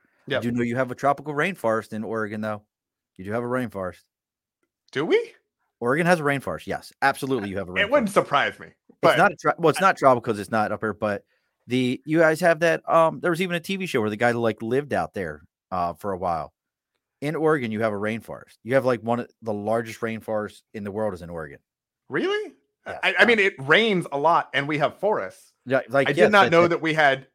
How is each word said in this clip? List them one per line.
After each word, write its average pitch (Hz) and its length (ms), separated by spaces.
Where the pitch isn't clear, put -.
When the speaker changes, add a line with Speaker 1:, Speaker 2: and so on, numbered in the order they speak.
Speaker 1:
Yep. 135 140
Speaker 2:
I 117 80
do - 20
know 120 120
you 120 140
have 127 140
a 123 40
tropical 143 400
rainforest 127 580
in 110 100
Oregon, 107 380
though. 107 240
You 95 80
do 104 80
have 120 100
a 120 40
rainforest. 107 560
Speaker 1:
Do 143 140
we? 427 300
Speaker 2:
Oregon 139 240
has 175 140
a 151 40
rainforest. 135 440
Yes, - 340
absolutely. 131 480
You 95 80
have 95 120
a - 40
rainforest. 92 40
Speaker 1:
It 202 120
wouldn't 247 220
surprise 139 480
me, 82 140
Speaker 2:
It's 160 140
Speaker 1:
but - 0
Speaker 2:
not 196 140
a 151 40
tro-, 151 220
well, 165 140
it's - 80
Speaker 1:
I - 20
Speaker 2:
not 190 160
tropical 127 240
'cause 101 60
it's 98 120
not 107 200
up 101 100
here, 110 120
but 104 320
the, 127 380
you 156 140
guys 160 220
have 165 200
that. 165 280
Um, 160 320
there 175 100
was 165 100
even 175 140
a 170 40
T 190 180
V 185 100
show 131 140
where 107 80
the 107 80
guy, 120 140
like, 117 300
lived 123 320
out 87 200
there, 78 300
uh, 87 240
for 101 180
a 92 40
while. 85 360
In 170 140
Oregon, 151 360
you 107 100
have 110 120
a 101 40
rainforest. 104 680
You 117 120
have, 127 100
like, 123 180
one 117 180
of - 100
the 113 120
largest 110 480
rainforests 107 640
in 104 120
the 101 60
world 104 240
is 82 80
in 85 80
Oregon. 78 280
Speaker 1:
Really? 381 440
Speaker 2:
Yes. - 160
Speaker 1:
I, 185 160
I 202 60
mean, 226 140
it 196 200
rains 175 520
a 143 60
lot 151 360
and 139 140
we 151 120
have 135 200
forests. 135 540
Speaker 2:
Yeah, 127 240
like, 139 200
Speaker 1:
I - 40
did 143 80
Speaker 2:
yes, 214 100
Speaker 1:
not 196 160
Speaker 2:
I - 20
Speaker 1:
know 170 140
Speaker 2:
did. 170 80
Speaker 1:
that 156 100
we 156 140
had 139 400